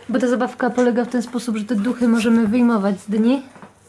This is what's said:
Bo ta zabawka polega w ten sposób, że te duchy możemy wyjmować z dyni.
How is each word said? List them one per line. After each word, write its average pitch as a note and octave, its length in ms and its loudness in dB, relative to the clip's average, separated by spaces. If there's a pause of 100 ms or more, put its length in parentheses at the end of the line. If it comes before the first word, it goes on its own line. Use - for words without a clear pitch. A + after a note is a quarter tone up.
Bo A#3 100 0
ta B3+ 80 0
zabawka A#3+ 420 -2
polega A#3+ 360 0
w - 20 -6
ten B3 140 -2
sposób, A3+ 360 -6
że G#3 80 -6
te A#3+ 100 -2
duchy A#3+ 320 0
możemy A3+ 400 2
wyjmować G#3+ 520 2
z - 100 -12
dyni. A#3 340 2 (460)